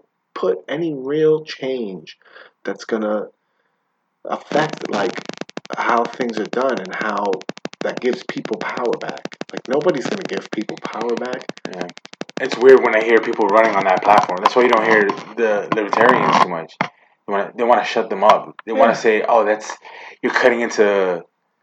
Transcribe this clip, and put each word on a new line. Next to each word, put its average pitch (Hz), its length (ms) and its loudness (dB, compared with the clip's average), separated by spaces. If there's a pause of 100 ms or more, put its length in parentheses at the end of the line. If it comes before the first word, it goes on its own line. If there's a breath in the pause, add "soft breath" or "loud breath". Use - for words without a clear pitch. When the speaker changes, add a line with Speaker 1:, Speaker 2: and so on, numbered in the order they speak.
(340)
Speaker 1:
put 185 240 -2 (100)
any 170 260 -4
real 156 500 0
change 117 760 -8 (440 soft breath)
that's - 220 -8
gonna 107 440 -2 (960)
affect, - 640 -4
like, 101 280 -4 (580)
how 120 280 0
things 117 340 -6
are 104 80 -2
done 123 320 -2
and 95 160 -10
how 104 360 -4 (500)
that 104 200 -6
gives 120 240 -2
people - 340 -8
power - 420 -4
back. - 360 -12 (160)
Like, - 160 -10
nobody's 147 380 0
gonna - 220 -6
give - 220 -10
people - 320 -8
power 117 340 -6
back. 123 280 -8 (300)
Speaker 2:
Yeah. 90 120 -8 (540)
It's 131 180 0
weird 127 240 8
when 113 140 2
I 110 80 2
hear 113 160 4
people 113 280 0
running 110 280 4
on 98 80 0
that 95 180 2
platform. 101 400 4
That's - 140 0
why 123 60 8
you 123 60 6
don't 113 180 4
hear 110 180 6 (320)
the 107 380 0
libertarians 110 680 0
too 90 60 2
much. 82 320 -8
They - 80 -8 (440 soft breath)
wanna, 98 220 -4
they 117 100 -4
wanna 117 200 4
shut - 260 -2
them 101 140 -2
up. - 300 2 (120)
They 113 60 -6
wanna 117 200 6
Speaker 1:
Yeah. - 60 -6
Speaker 2:
say, 110 300 2
"Oh, 113 160 4
that's, 107 280 -2 (500 loud breath)
you're 123 100 0
cutting 120 280 4
into 98 640 2 (380)